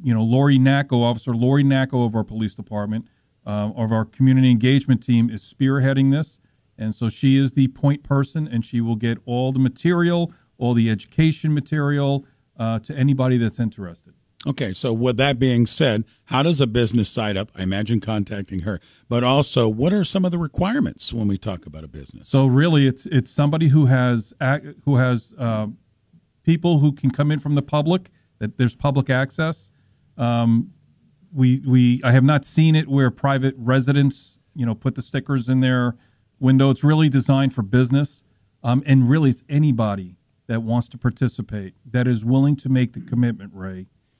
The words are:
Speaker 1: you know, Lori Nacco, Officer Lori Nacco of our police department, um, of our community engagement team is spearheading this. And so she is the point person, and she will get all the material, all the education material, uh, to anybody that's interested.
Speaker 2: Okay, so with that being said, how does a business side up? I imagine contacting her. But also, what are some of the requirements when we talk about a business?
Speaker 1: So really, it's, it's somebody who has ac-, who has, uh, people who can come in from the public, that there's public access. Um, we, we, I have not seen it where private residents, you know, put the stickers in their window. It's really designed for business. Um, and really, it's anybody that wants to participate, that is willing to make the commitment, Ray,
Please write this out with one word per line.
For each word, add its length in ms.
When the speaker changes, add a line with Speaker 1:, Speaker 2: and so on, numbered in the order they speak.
Speaker 1:
you 100
know, 100
Lori 360
Nacco, 420
Officer 340
Lori 280
Nacco 420
of 100
our 80
police 320
department, 520
um, 300
of 160
our 140
community 460
engagement 520
team 260
is 120
spearheading 720
this. 280
And 160
so 160
she 280
is 160
the 160
point 340
person, 440
and 180
she 160
will 160
get 280
all 280
the 60
material, 720
all 160
the 160
education 640
material, 720
uh, 220
to 180
anybody 400
that's 220
interested. 540
Speaker 2:
Okay, 260
so 200
with 240
that 220
being 260
said, 380
how 180
does 180
a 60
business 420
side 280
up? 180
I 80
imagine 360
contacting 600
her. 180
But 140
also, 440
what 260
are 100
some 220
of 60
the 60
requirements 760
when 140
we 100
talk 280
about 180
a 40
business? 420
Speaker 1:
So 160
really, 420
it's, 200
it's 240
somebody 380
who 180
has 540
ac-, 420
who 140
has, 400
uh, 300
people 360
who 120
can 180
come 220
in 80
from 160
the 80
public, 480
that 180
there's 180
public 340
access. 600
Um, 540
we, 320
we, 380
I 80
have 120
not 220
seen 300
it 120
where 240
private 460
residents, 800
you 120
know, 100
put 200
the 60
stickers 480
in 120
their 340
window. 300
It's 140
really 260
designed 460
for 80
business. 600
Um, 220
and 240
really, 220
it's 180
anybody 680
that 140
wants 280
to 100
participate, 760
that 180
is 160
willing 340
to 120
make 240
the 80
commitment, 540
Ray, 320